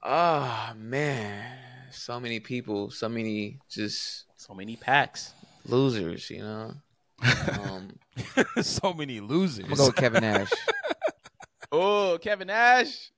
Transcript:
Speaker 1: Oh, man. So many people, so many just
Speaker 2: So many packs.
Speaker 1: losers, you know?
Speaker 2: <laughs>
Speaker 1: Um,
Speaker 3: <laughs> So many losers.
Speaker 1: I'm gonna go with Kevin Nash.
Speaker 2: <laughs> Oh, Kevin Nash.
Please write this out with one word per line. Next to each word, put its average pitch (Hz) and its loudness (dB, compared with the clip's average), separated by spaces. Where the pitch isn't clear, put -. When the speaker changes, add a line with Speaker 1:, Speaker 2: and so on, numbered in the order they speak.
Speaker 1:
Oh, 135 2
man. 113 -2
So - -8
many 117 -4
people, 110 -4
so - -6
many 110 -4
just - -6
Speaker 2:
So - -20
many 104 -10
packs. - 2
Speaker 1:
losers, 113 2
you - -10
know? 107 -10
Speaker 2:
<laughs> - -8
Speaker 1:
Um, 98 -8
Speaker 3:
<laughs> - 2
So - 0
many 143 -6
losers. 127 0
Speaker 1:
I'm - -12
gonna 147 0
go 139 4
with 123 -2
Kevin 117 4
Nash. 104 2
Speaker 2:
<laughs> - -6
Oh, 190 4
Kevin 190 -2
Nash. 240 4